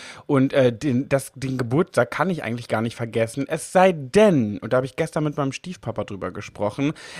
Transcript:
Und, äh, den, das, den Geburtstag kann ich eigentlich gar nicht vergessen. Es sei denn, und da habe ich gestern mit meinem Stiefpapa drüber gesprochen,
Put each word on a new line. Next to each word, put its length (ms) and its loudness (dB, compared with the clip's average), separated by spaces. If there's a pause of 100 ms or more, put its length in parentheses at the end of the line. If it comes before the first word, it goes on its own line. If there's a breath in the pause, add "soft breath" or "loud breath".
(280 loud breath)
Und, 260 4
äh, 180 4
den, 380 -2
das, 240 0
den 240 -6
Geburtstag 540 0
kann 180 0
ich 140 -4
eigentlich 240 -6
gar 160 0
nicht 120 -4
vergessen. 520 -2
Es 240 -6
sei 220 6
denn, 680 4
und 140 -2
da 40 4
habe 80 2
ich 100 -14
gestern 280 -2
mit 140 -2
meinem 140 0
Stiefpapa 520 -8
drüber 260 -8
gesprochen, 640 -4 (260 loud breath)